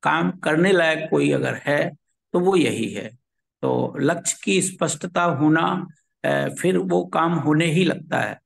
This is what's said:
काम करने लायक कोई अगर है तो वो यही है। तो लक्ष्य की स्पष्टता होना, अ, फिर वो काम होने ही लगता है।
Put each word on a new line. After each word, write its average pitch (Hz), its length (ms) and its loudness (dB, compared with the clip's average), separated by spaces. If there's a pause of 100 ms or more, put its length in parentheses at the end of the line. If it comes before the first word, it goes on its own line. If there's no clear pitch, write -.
काम 165 280 0
करने 165 400 2
लायक 160 400 2
कोई 143 200 2
अगर 131 240 -2
है 143 360 -2 (420)
तो 180 60 2
वो 190 160 2
यही 113 380 0
है। 101 160 -10 (520)
तो 127 380 0
लक्ष्य 170 440 -2
की 190 180 2
स्पष्टता 180 640 -4
होना, 165 640 2 (380)
अ, 139 240 0 (120)
फिर 185 160 2
वो 180 280 0
काम 170 280 0
होने 151 320 2
ही 170 180 2
लगता 135 380 -2
है। 107 240 -6